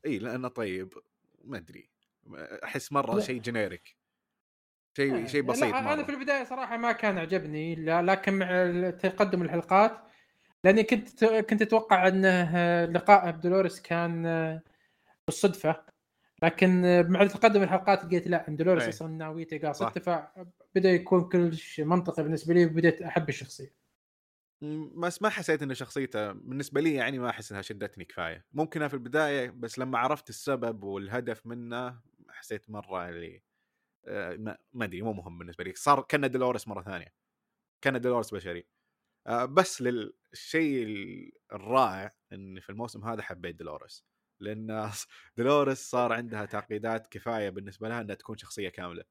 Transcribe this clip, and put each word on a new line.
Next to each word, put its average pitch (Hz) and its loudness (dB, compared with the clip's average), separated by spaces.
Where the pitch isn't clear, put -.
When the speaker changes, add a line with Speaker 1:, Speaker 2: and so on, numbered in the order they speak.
Speaker 1:
إي، 127 -2
لأنه 123 -6
طيب، 92 -6
ما 127 -12
أدري. - -18
أحس - -10
مرة 143 0
Speaker 2:
لا. 208 0
Speaker 1:
شيء 127 -6
جينيريك. 107 -6
شيء، 131 0
Speaker 2:
آه، - -6
Speaker 1:
شيء 143 0
Speaker 2:
لا، 127 -2
Speaker 1:
بسيط 117 0
Speaker 2:
أنا 277 -2
Speaker 1:
مرة. 302 -4
Speaker 2:
في 285 -6
البداية 277 -2
صراحة 247 -6
ما 233 0
كان 214 0
عجبني، 160 -4
لا، 160 2
لكن 190 2
مع 180 2
ال-، 180 0
تقدم 185 0
الحلقات، 185 4
لأني 214 8
كنت، 220 2
كنت 220 2
أتوقع 214 6
أنه، 180 4
آه، 175 4
لقاء 175 8
بدولوريس 175 2
كان، 170 -2
آه، 160 -2
بالصدفة، - 0
لكن، 180 6
آه، 180 8
مع 180 6
تقدم 202 6
الحلقات 190 2
لقيت 165 0
لا، 170 0
أن 151 -6
دولوريس 165 4
Speaker 1:
إيه. 113 0
Speaker 2:
أصلا 160 -8
ناويته 160 -8
قاصدته، 143 -2
Speaker 1:
صح. 165 -2
Speaker 2:
فبدأ 185 0
يكون 180 4
كل 175 4
شيء 156 -6
منطقي 170 0
بالنسبة 160 -2
لي، 175 8
وبدأت 165 2
أحب 165 -2
الشخصية. - -12
Speaker 1:
م-، 151 -10
بس 175 -2
ما 214 2
حسيت 160 0
إن 135 -4
شخصيته 123 -4
بالنسبة 135 -4
لي، 160 2
يعني، 131 -2
ما 123 -2
أحس 110 -8
إنها 98 -8
شدتني 98 -10
كفاية. 82 -8
ممكن 151 -4
في 135 -6
البداية، 135 -2
بس 120 -12
لما 127 -4
عرفت 143 -2
السبب 117 -4
والهدف 101 -8
منه 120 -10
حسيت - -14
مرة 92 -8
اللي، 85 -14
آه، 92 -8
ما، 110 -10
ما 120 -6
أدري، 90 -10
مو 110 -6
مهم 87 -14
بالنسبة 87 -12
لي. 92 -8
صار 139 4
كأنه 143 -2
دولوريس 123 -2
مرة 98 -10
ثانية، 92 -12
كأنه 131 0
دولوريس 120 -2
بشري. 87 -10
آه، 120 0
بس 160 2
لل-، 123 -4
الشيء 143 -2
ال-، 95 -12
الرائع 104 0
إن 95 -16
في - -20
الموسم 110 -12
هذا 113 -8
حبيت 90 -12
دولوريس، 80 -16
لأن 107 -8
<laughs> - -20
دولوريس 135 2
صار 123 0
عندها 110 -6
تعقيدات 110 -6
كفاية 107 -4
بالنسبة 98 -12
لها 117 -6
إنها 101 -10
تكون 107 -14
شخصية 101 -10
كاملة. 87 -12